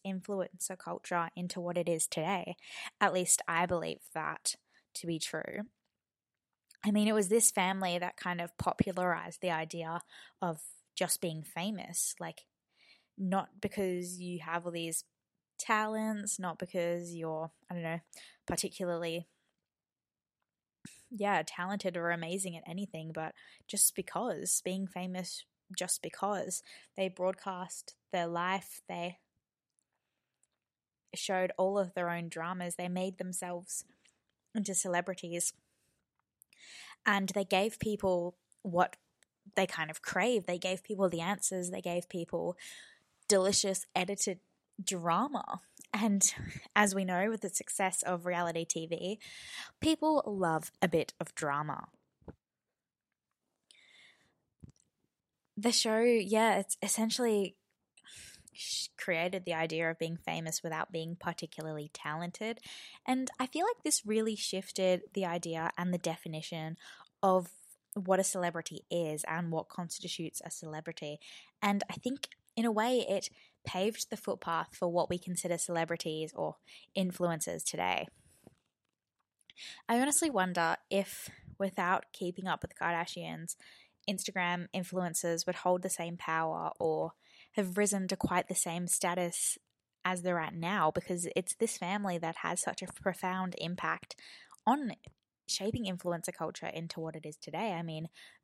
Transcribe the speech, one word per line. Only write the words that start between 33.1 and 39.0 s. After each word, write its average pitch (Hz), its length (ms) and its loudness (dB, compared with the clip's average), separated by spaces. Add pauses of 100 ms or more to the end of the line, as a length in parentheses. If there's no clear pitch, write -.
themselves 180 640 -6 (720)
into 196 180 -2
celebrities, 175 760 0 (1500)
and 196 240 6
they 196 140 2
gave 196 360 2
people 185 560 2 (260)
what 180 340 4 (600)